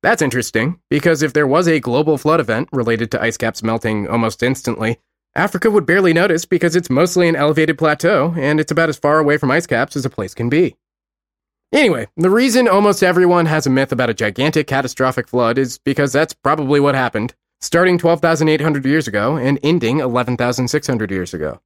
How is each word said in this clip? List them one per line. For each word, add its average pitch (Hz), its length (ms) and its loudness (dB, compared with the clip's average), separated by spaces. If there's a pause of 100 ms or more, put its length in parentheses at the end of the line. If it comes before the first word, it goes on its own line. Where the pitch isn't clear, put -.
That's - 200 0
interesting, 127 580 -2 (100)
because 147 340 0
if 139 100 -2
there 151 140 2
was 165 200 2
a 160 120 2
global 143 380 0
flood 160 220 0
event 117 320 -4
related 117 400 -2
to - 100 -4
ice 113 160 -2
caps 113 260 -6
melting 107 440 -2
almost 113 360 -2
instantly, 120 560 -4 (340)
Africa 202 380 0
would 202 140 2
barely 180 280 2
notice 170 300 2
because 175 320 0
it's 175 140 -2
mostly 175 400 2
an 160 80 0
elevated 151 400 2
plateau, 165 600 0
and 151 220 0
it's 156 120 -4
about 160 180 0
as 143 80 -6
far 151 220 2
away 147 180 2
from 139 140 -2
ice 170 140 0
caps 127 300 -2
as 135 100 -4
a 127 40 -4
place 95 240 -10
can 117 160 -4
be. 151 260 0 (960)
Anyway, 170 360 2 (100)
the 175 120 2
reason 240 380 2
almost 202 340 4
everyone 175 440 4
has 156 200 0
a 139 40 0
myth 135 220 0
about 127 180 -2
a 113 40 -4
gigantic 131 540 -2
catastrophic 131 600 -2
flood 120 300 0
is 131 220 -2
because 139 320 -2
that's 151 220 0
probably 143 480 0
what 139 140 2
happened, 123 380 -2 (280)
starting 175 360 2
twelve 170 220 2
thousand 165 300 2
eight 151 100 2
hundred 143 260 -2
years 143 220 0
ago 110 300 -2
and 135 260 0
ending 143 360 0
eleven 123 360 -2
thousand 123 320 -2
six - 180 -4
hundred 110 260 -2
years 92 220 -6
ago. 76 320 -8